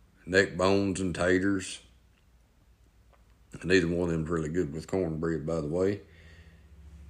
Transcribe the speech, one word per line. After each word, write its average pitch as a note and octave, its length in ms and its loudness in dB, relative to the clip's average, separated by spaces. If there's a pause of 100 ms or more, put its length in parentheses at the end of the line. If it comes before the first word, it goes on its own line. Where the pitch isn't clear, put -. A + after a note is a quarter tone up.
(280)
neck F#2 280 4
bones F#2+ 440 4
and F#2 160 -2
taters. F#2 640 0 (1800)
Neither F2 240 4
one F2 220 0
of - 20 -2
them's D#2+ 180 -2
really D#2+ 200 -2
good E2 220 -2
with D#2 140 -10
cornbread, E2 580 -2
by E2 160 -4
the D2 80 -6
way. F#2+ 340 0 (1080)